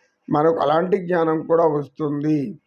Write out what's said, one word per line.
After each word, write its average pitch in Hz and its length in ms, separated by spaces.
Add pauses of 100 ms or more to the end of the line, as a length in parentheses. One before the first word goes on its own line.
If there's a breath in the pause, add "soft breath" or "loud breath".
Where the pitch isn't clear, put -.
(300)
మనకు 160 300
అలాంటి 175 380
జ్ఞానం 165 460
కూడా 165 220
వస్తుంది 147 1000